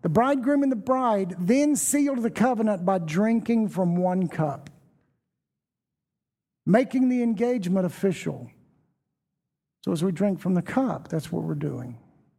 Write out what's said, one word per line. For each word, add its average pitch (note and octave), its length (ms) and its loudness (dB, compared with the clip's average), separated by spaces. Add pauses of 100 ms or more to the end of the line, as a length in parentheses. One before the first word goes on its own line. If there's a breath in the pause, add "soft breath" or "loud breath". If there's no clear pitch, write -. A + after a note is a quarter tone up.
the F3+ 60 -2
bridegroom C4+ 540 2
and C4+ 100 2
the A#3+ 40 -2
bride G#3 600 0
then C4 380 2
sealed C#4 460 0
the A3+ 80 0
covenant G#3+ 540 0
by F#3+ 140 2
drinking G#3+ 680 0
from F3 280 0
one F3+ 320 0
cup, - 420 -4 (1900)
making B3+ 440 2
the B3 140 0
engagement G#3+ 640 0
official. D3+ 680 -4 (1300)
So F#3 80 -2
as D#3+ 100 -2
we F#3+ 100 0
drink F#3 280 0
from F#3 140 0
the F3 80 0
cup, B3+ 460 -4
that's - 220 -6
what E3 120 -4
we're D#3+ 120 -4
doing. B2 440 -6 (400)